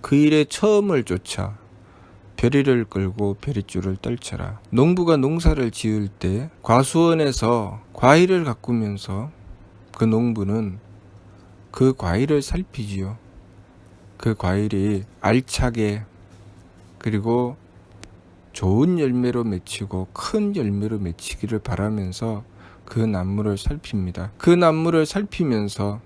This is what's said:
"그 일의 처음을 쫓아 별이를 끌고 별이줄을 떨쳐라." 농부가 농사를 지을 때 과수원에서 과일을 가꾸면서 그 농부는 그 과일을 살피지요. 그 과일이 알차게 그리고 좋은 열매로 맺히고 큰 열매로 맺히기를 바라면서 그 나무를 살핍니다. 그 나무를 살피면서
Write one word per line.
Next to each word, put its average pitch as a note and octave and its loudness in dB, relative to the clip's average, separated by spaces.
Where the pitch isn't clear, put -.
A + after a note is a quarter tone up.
"그 - 0
일의 D3+ 6
처음을 G3+ 2
쫓아 G2 -6
별이를 C3 2
끌고 G2+ -4
별이줄을 F#2+ -6
떨쳐라." A2 -8
농부가 E3 4
농사를 D3 2
지을 G#2+ -2
때 G2+ -4
과수원에서 B2+ 2
과일을 F3 6
가꾸면서 A2+ -4
그 A2+ 2
농부는 A2 0
그 C3 2
과일을 C3+ 0
살피지요. G#2 -6
그 A2+ -2
과일이 G2+ -2
알차게 A2+ 0
그리고 A#2 -2
좋은 C3+ 2
열매로 B2 0
맺히고 F#2+ -6
큰 G#3 -2
열매로 G#2+ -2
맺히기를 G2+ -6
바라면서 G#2 -4
그 - -6
나무를 G#2 -2
살핍니다. G2 -6
그 - 4
나무를 E3 4
살피면서 A2 -2